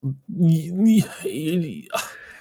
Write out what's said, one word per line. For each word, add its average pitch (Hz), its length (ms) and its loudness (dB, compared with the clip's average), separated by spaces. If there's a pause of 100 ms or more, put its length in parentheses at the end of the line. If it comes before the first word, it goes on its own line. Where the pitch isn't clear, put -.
Y-, 160 680 0
y-, 214 320 4 (200)
y-, 156 640 -4 (540)